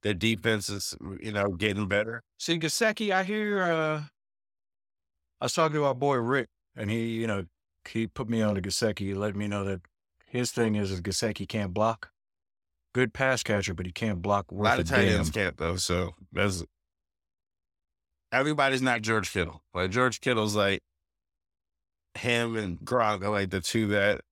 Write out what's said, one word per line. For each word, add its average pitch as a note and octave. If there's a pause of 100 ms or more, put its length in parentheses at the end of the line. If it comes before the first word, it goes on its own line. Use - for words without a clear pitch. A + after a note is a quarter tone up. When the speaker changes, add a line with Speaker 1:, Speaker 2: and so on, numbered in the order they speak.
Speaker 1:
Their G#2+
defense A2
is, G2+ (260)
you G#2+
know, G2+
getting G2+
better. A2 (160)
Speaker 2:
See, E3
Gesicki, G#3
I F#3
hear, G#3
uh, D#3 (1400)
I B2+
was B2+
talking D#3
to D3
our C3+
boy C#3
Rick, B2 (280)
and G#2
he, A#2
you A2+
know, G2 (440)
he A2+
put A2+
me A2+
on G#2
to F#2+
Gesicki. G2+
He G2
let G2+
me G#2
know G2+
that G2 (460)
his B2
thing A2+
is, G2+
is F#2+
Gesicki G2+
can't G2+
block. A2 (840)
Good B2
pass C3
catcher, G2
but F2+
he F2+
can't G#2
block G2+
Speaker 1:
A -
Speaker 2:
worth G#2
Speaker 1:
lot B2+
Speaker 2:
a B2+
Speaker 1:
of -
tight A#2+
ends E2
Speaker 2:
damn. G2+
Speaker 1:
can't, F2+
though, E2+
so F2 (180)
that's, F#2 (1700)
everybody's C3+
not A#2+
George A2
Kittle. E2 (100)
Like, F2+
George B2
Kittle's, A2
like, G2 (1300)
him A#2
and F#2+
Gronk G#2+
are, G2+
like, G2
the F#2+
two A2
that G#2 (120)